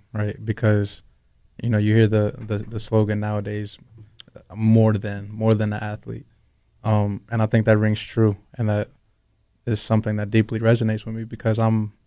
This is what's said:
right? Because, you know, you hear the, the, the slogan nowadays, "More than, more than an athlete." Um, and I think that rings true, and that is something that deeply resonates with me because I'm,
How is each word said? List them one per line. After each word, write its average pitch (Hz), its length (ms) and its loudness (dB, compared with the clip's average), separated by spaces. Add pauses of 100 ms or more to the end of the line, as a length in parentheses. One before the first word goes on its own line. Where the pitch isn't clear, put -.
(120)
right? 104 320 -4
Because, 107 580 0 (600)
you 120 80 -2
know, 107 80 2
you 107 160 2
hear 110 140 6
the, 104 300 0
the, 107 200 -6
the 110 220 -10
slogan 107 400 0
nowadays, 104 580 -6 (760)
"More 110 380 4
than, 101 360 -4
more 110 260 0
than 107 180 0
an 104 100 -6
athlete." 107 440 -10 (580)
Um, 104 460 0
and 113 120 0
I 107 40 2
think 110 200 2
that 110 120 6
rings 107 220 0
true, 107 360 2 (180)
and 110 140 -2
that 104 220 -2 (760)
is 107 140 -2
something 107 360 0
that 104 140 -6
deeply 110 300 0
resonates 113 440 2
with 110 120 -8
me 113 80 -8
because 113 340 -4
I'm, 110 340 0 (140)